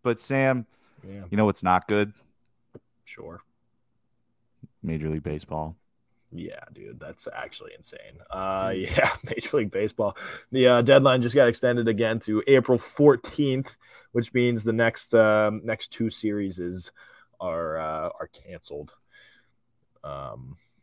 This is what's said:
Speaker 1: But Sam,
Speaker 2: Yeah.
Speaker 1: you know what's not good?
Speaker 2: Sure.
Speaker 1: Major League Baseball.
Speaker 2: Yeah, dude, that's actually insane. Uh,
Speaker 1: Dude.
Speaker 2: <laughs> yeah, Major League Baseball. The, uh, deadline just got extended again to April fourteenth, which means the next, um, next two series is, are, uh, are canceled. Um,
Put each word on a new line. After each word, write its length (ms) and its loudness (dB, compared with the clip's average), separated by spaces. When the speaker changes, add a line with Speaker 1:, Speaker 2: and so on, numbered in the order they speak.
Speaker 1:
But 160 -2
Sam, 480 0
Speaker 2:
Yeah. 280 -16
Speaker 1:
you 60 -2
know 80 6
what's 180 0
not 240 2
good? 260 0
Speaker 2:
Sure. 360 -18
Speaker 1:
Major 260 -6
League 140 -6
Baseball. 520 -8
Speaker 2:
Yeah, 280 -14
dude, 280 -20
that's 340 -18
actually 420 -16
insane. 440 -20
Uh, 440 -4
Speaker 1:
Dude. 160 -6
Speaker 2:
<laughs> 80 -6
yeah, 260 0
Major 340 -4
League 140 -2
Baseball. 440 -4
The, 160 6
uh, 160 6
deadline 400 6
just 100 -2
got 140 6
extended 400 0
again 320 0
to 260 -2
April 320 6
fourteenth, 1000 2
which 200 -2
means 320 0
the 100 0
next, 420 0
um, 480 4
next 280 -8
two 200 -4
series 480 -6
is, 320 -10
are, 380 -6
uh, 320 -6
are 80 -12
canceled. 680 -18
Um, 500 -14